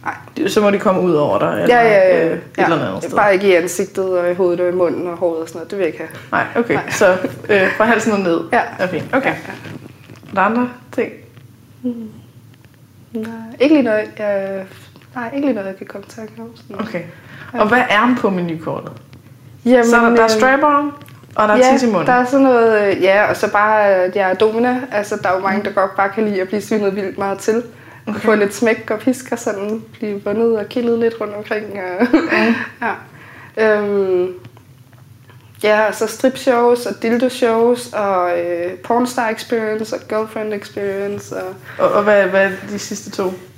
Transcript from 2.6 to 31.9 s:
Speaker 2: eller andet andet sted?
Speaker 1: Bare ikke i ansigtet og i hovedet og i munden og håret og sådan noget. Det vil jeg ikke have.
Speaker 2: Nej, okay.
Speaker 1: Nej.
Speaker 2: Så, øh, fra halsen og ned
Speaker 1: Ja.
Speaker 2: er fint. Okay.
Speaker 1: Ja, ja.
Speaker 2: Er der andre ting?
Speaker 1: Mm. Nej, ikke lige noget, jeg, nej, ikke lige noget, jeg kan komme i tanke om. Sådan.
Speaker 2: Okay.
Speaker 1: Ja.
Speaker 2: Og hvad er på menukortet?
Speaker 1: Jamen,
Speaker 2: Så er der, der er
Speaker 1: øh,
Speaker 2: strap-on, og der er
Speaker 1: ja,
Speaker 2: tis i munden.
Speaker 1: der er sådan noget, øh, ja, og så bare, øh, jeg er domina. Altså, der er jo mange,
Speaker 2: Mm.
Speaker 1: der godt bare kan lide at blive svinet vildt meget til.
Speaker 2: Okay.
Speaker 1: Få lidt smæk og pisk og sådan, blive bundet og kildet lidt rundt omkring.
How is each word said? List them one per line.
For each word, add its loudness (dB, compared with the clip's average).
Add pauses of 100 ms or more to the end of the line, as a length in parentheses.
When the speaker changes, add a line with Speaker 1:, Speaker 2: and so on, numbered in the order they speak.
Speaker 2:
eller 2
andet -2
andet -6
sted? -4
Speaker 1:
Bare 4
ikke 2
i 6
ansigtet 0
og 0
i 0
hovedet 2
og 2
i -2
munden 0
og -8
håret -2
og -8
sådan -14
noget. -12
Det -8
vil 0
jeg -2
ikke -14
have. -10 (220)
Speaker 2:
Nej, 0 (100)
okay. 0
Speaker 1:
Nej. -4
Speaker 2:
Så, 4 (320)
øh, 4 (160)
fra 4
halsen 0
og 0
ned 0 (140)
Speaker 1:
Ja. 2 (180)
Speaker 2:
er -2
fint. -6
Okay. 0
Speaker 1:
Ja, -4 (120)
ja. -12 (800)
Speaker 2:
Er -14
der 2
andre 0 (220)
ting? -4 (760)
Speaker 1:
Mm. -8 (1040)
Nej, -6 (340)
ikke 6
lige 4
noget, 0 (180)
jeg, -4 (520)
nej, -10
ikke -2
lige 2
noget, -6
jeg -10
kan -16
komme -14
i -20
tanke -16
om. -14
Sådan. -14
Speaker 2:
Okay. -8 (520)
Speaker 1:
Ja. -6
Speaker 2:
Og 4
hvad 4
er 4
på 2
menukortet? -6 (720)
Speaker 1:
Jamen, 6
Speaker 2:
Så 4
er 6
der, 6
der 4
er 8
Speaker 1:
øh, 4
Speaker 2:
strap-on, 4 (440)
og 2
der 4
er 4
Speaker 1:
ja, 6
Speaker 2:
tis 2
i 2
munden. 2
Speaker 1:
der 4
er 4
sådan 4
noget, 4 (100)
øh, 0
ja, 4
og 0
så -2
bare, 4
øh, -4
jeg 2
er 0
domina. 0 (100)
Altså, -4
der 0
er 2
jo -2
mange, -2
Speaker 2:
Mm. -4
Speaker 1:
der -6
godt 0
bare 0
kan -2
lide -2
at -4
blive -4
svinet -2
vildt -6
meget -4
til. 0 (440)
Speaker 2:
Okay. -6
Speaker 1:
Få 2
lidt 0
smæk -2
og -4
pisk -2
og -6
sådan, -6 (160)
blive -6
bundet 0
og -8
kildet 0
lidt 0
rundt -8
omkring. -6 (340)